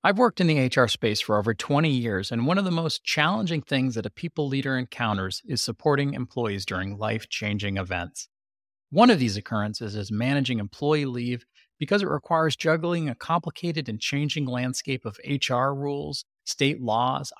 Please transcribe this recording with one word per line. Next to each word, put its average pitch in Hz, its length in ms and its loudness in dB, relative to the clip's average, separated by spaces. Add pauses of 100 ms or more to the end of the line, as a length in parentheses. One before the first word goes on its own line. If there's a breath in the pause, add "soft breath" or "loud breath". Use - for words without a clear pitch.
I've 196 140 4
worked 233 240 2
in 175 60 6
the 156 100 4
H 127 200 2
R 123 100 6
space 107 340 0
for 107 160 2
over 107 160 2
twenty 147 380 2
years, 113 400 0
and 120 160 0
one 180 100 2
of 202 80 0
the 180 60 -2
most 165 320 -4
challenging 170 580 0
things 131 340 0
that 107 100 -4
a 107 40 -6
people 156 380 -6
leader 135 300 0
encounters 104 680 -2
is 151 160 -4
supporting 139 520 0
employees 113 520 -4
during 98 320 -4
life-changing 104 800 -4
events. 90 500 -6 (600)
One 220 200 6
of 185 100 6
these 107 180 2
occurrences 107 580 -4
is 104 160 -6
managing 123 480 0
employee 143 460 0
leave 120 400 -4 (320 soft breath)
because 202 240 0
it 190 80 -2
requires 160 460 2
juggling 165 520 0
a 120 80 -2
complicated 160 720 -4
and 110 120 -6
changing 143 460 -2
landscape 127 600 -4
of 107 180 -8
H 143 280 -2
R 131 240 2
rules, 143 480 -6 (220)
state 139 360 0
laws, 123 580 0